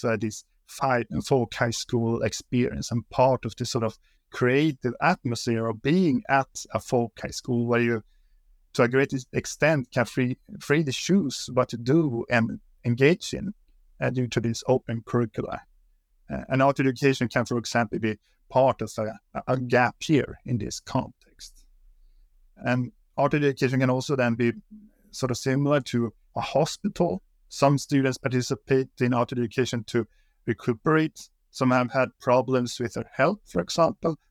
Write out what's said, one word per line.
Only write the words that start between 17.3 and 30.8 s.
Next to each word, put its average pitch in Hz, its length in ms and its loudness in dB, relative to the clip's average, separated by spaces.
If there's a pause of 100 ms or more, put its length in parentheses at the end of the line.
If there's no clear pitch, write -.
for 123 120 -2
example, 113 420 -2
be 107 180 -2 (320)
part 131 320 2
of 107 160 -8
a, 110 500 -8
a 127 100 0
gap 123 380 2 (120)
year 131 380 0
in 127 120 -2
this - 220 -6
context. - 840 -10 (920)
And 123 340 -2 (260)
art 143 160 2
education 135 460 2
can 127 100 2
also 131 260 0
then 120 200 2
be 117 180 2 (580)
sort 127 200 -2
of 113 60 -4
similar 143 440 2
to 117 320 -2 (220)
a - 60 -4
hospital. 180 800 -2 (280)
Some 139 280 4
students 135 400 0
participate 131 720 0 (100)
in 123 140 2
art 120 180 0
education 120 540 -2
to 117 220 -2 (380)
recuperate. 156 840 -2 (220)